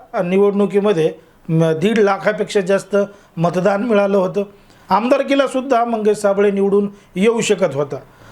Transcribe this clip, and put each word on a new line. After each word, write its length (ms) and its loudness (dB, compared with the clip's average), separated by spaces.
निवडणुकीमध्ये 920 0
म-, 240 2
दीड 260 0
लाखापेक्षा 600 0
जास्त 360 -2
मतदान 460 0
मिळालं 360 0
होतं. 240 -2
आमदारकीला 580 2
सुद्धा 380 0
मंगेश 340 -2
साबळे 320 2
निवडून 380 0
येऊ 240 2
शकत 340 0
होता. 220 -4